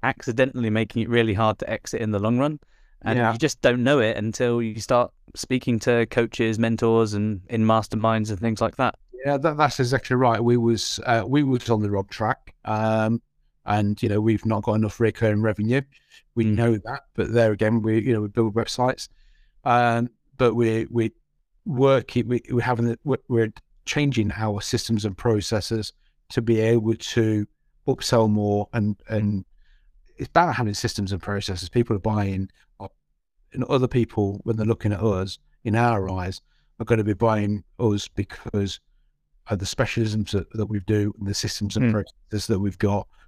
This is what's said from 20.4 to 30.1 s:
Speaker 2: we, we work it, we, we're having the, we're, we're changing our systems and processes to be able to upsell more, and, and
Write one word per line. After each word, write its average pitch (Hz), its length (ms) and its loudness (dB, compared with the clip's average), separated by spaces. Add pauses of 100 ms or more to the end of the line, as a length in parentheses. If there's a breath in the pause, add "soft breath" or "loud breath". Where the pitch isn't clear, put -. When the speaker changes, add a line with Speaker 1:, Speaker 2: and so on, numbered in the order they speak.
Speaker 2:
we, 113 340 2
we 113 220 0 (540)
work 135 520 2
it, 113 80 0
we, 120 240 -2
we're 120 120 0
having 120 240 0
the, 117 180 -2
we're, 135 140 0 (100)
we're 113 260 0 (320)
changing 120 500 0
our 107 240 -4
systems 107 460 -2
and 98 100 -4
processes 107 800 -2 (360)
to 127 120 -4
be 113 200 2
able 113 340 2
to 110 500 0 (420)
upsell 120 400 2
more, 104 460 0
and, 104 220 0 (120)
and 104 380 -2 (720)